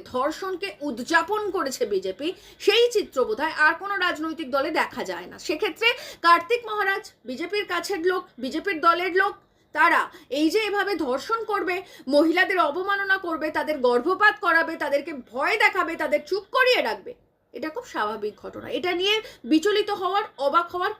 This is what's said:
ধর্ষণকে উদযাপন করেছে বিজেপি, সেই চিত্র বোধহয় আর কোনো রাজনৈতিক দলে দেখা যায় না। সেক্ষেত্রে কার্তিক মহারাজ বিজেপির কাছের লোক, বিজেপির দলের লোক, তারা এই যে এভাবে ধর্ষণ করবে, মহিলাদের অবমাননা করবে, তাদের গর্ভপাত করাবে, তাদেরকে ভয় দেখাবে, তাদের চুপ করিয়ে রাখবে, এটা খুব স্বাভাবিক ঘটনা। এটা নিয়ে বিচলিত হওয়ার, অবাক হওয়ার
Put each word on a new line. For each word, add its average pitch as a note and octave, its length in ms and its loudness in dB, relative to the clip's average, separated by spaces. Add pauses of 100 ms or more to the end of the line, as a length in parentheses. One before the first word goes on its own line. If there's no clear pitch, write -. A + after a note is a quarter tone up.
(120)
ধর্ষণকে D4+ 560 -4 (120)
উদযাপন D#4+ 680 0
করেছে C#4 360 -2
বিজেপি, F#3+ 420 -4 (320)
সেই A4+ 240 4 (100)
চিত্র D#4 300 -2
বোধহয় C4 340 -4
আর D#4 160 4
কোনো G4+ 220 -6
রাজনৈতিক D#4+ 540 -4
দলে C#4 200 0
দেখা A#3+ 340 -2
যায় F3+ 220 -8
না। G3+ 120 -18
সেক্ষেত্রে G4 500 -2 (340)
কার্তিক E4+ 440 4
মহারাজ G#4 380 -2 (200)
বিজেপির F4 480 -4
কাছের F4 280 -4 (100)
লোক, F#4 120 0 (160)
বিজেপির D#4 420 -4
দলের F4 400 2
লোক, G4+ 120 2 (420)
তারা D4+ 260 4 (300)
এই D4+ 200 2
যে G#4 180 2
এভাবে G4 240 0 (140)
ধর্ষণ G#4+ 380 -2
করবে, F#4 320 0 (320)
মহিলাদের E4+ 520 4
অবমাননা F#4+ 580 0
করবে, D#4+ 320 -4
তাদের D4+ 280 -2
গর্ভপাত C#4+ 560 4 (100)
করাবে, E4 320 2
তাদেরকে D4 360 -2 (180)
ভয় D#4 340 0
দেখাবে, F#4 280 2 (100)
তাদের D4 260 0
চুপ G4+ 160 -4 (120)
করিয়ে B4 320 6
রাখবে, G3+ 240 -8 (420)
এটা B3 200 -8
খুব A#4+ 180 -10
স্বাভাবিক G#3+ 500 -4
ঘটনা। G3 260 -14 (100)
এটা F4+ 220 -2
নিয়ে G4+ 140 2 (380)
বিচলিত G4+ 380 4 (100)
হওয়ার, G4 240 0 (220)
অবাক E4 280 2
হওয়ার F#4 240 -2